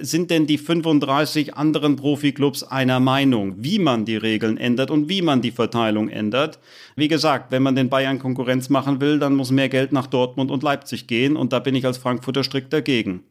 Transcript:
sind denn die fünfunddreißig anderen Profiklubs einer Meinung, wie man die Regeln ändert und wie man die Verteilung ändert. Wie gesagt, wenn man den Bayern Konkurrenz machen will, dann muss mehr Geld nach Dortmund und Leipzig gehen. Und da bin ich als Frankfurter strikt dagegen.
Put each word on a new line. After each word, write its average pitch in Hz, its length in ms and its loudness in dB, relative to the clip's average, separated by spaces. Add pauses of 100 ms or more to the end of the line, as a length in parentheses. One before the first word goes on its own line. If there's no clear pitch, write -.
sind 160 280 -2
denn 160 180 2
die 147 100 2
fünfunddreißig 151 960 0
anderen 147 420 0
Profiklubs 135 680 0
einer 127 360 0
Meinung, 127 600 2
wie 175 200 -2
man 123 240 2
die 110 140 -2
Regeln 110 400 0
ändert 123 340 0
und 147 160 0
wie 190 140 -2
man 143 200 2
die 117 100 -2
Verteilung 110 580 0
ändert. 113 500 -2 (380)
Wie 147 100 2
gesagt, 147 440 0
wenn 131 120 2
man 131 120 2
den 131 120 2
Bayern 135 320 0
Konkurrenz 127 480 -2
machen 135 320 0
will, 147 180 2
dann 139 180 2
muss 135 140 0
mehr 131 200 2
Geld 131 240 0
nach 131 140 0
Dortmund 127 440 0
und 135 100 -2
Leipzig 143 460 -4
gehen. 127 300 2
Und 131 160 -2
da 123 60 2
bin 131 140 -2
ich 131 120 0
als 127 120 -2
Frankfurter 127 460 -2
strikt 131 300 -6
dagegen. 113 580 0